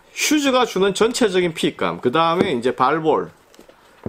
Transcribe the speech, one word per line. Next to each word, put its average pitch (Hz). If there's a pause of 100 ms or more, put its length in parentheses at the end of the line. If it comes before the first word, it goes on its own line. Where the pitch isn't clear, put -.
(120)
슈즈가 277
주는 190
전체적인 190
핏감, 90
그 123
다음에 165
이제 123
발볼, 135 (800)